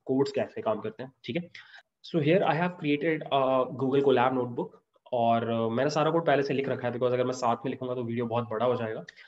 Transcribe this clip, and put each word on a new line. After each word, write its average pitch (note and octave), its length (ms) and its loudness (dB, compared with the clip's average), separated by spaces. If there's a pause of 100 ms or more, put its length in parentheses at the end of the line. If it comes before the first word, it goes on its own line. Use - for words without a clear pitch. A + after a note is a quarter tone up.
Codes C3+ 280 2
कैसे A2 300 -4
काम G#2+ 180 -2
करते A2 220 -8
हैं, C3+ 100 -12 (120)
ठीक B2 120 -6
है? F3 140 -6 (560)
So D#3+ 180 0
here E3+ 180 4
I D3+ 120 2
have F3+ 200 -2 (100)
created D3+ 380 0 (120)
a C3 320 2 (180)
Google C#3 240 2
Colab B2+ 260 4
notebook B2 340 -2 (440)
और, A#2 360 2
अ, A2+ 200 0
मैंने B2+ 220 0
सारा D3+ 200 2
code E3 160 0
पहले C#3+ 160 4
से C#3 120 -2
लिख C3+ 140 -2
रखा B2 200 -4
है, A#2+ 60 -2
because B2 180 0
अगर B2+ 120 2
मैं B2+ 80 0
साथ A#2 240 0
में C3+ 140 -6
लिखूंगा B2+ 240 -6
तो B2+ 80 -4
video A#2 240 -4
बहुत A2+ 220 -2
बड़ा A2+ 180 -2
हो A#2+ 100 2
जाएगा। A#2 280 -6 (240)